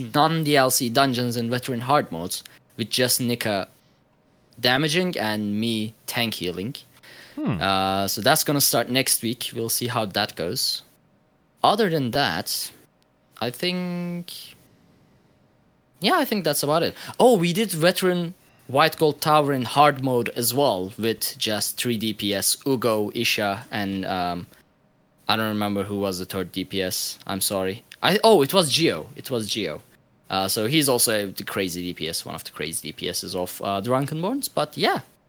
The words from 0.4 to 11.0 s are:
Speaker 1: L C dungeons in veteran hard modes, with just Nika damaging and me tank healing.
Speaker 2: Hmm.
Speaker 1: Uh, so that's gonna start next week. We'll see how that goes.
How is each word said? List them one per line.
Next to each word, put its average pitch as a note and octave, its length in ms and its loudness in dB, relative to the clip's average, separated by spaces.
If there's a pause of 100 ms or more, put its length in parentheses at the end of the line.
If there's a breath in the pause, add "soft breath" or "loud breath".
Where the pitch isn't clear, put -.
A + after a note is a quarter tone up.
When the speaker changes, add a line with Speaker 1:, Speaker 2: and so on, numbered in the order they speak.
Speaker 1:
L C3 140 6
C B2 200 0
dungeons B2 460 2
in A#2 140 -2
veteran B2 300 -4
hard C3 320 2
modes, E2+ 320 -6 (320 loud breath)
with A2 140 -4
just B2 300 2
Nika A#2 460 -2 (920)
damaging D3+ 580 2
and G#2+ 400 -2
me A2 360 -2 (120)
tank A#2 280 -2
healing. F2+ 400 -6 (600 loud breath)
Speaker 2:
Hmm. F3 240 -4
Speaker 1:
Uh, F#2+ 480 0
so A2+ 140 -4
that's C3+ 220 4
gonna C#3+ 180 0
start A#2+ 260 2
next B2+ 340 0
week. A#2 320 -4
We'll A2+ 140 -4
see - 180 -2
how A#2 200 -2
that G#2 300 -2
goes. - 460 -4 (800)